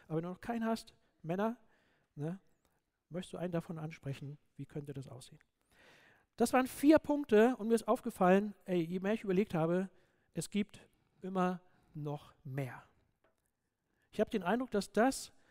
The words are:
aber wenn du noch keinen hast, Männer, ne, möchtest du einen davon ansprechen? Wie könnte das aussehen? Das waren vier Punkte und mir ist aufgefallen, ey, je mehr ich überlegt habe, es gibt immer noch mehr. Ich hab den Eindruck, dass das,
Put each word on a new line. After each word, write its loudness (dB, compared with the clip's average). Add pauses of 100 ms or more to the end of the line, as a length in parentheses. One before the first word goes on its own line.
aber -4
wenn -2
du -8
noch -12
keinen -6
hast, -4 (260)
Männer, -2 (580)
ne, -8 (720)
möchtest -10
du -10
einen -6
davon -6
ansprechen? -10 (180)
Wie -12
könnte -10
das -12
aussehen? -18 (1000)
Das 2
waren 4
vier 6
Punkte 4
und -6
mir 2
ist 2
aufgefallen, 4 (100)
ey, 0
je -2
mehr 0
ich -4
überlegt 2
habe, 0 (440)
es -8
gibt -4 (340)
immer -2 (340)
noch -8 (120)
mehr. -8 (1300)
Ich -4
hab -2
den -2
Eindruck, -2
dass -4
das, 0 (180)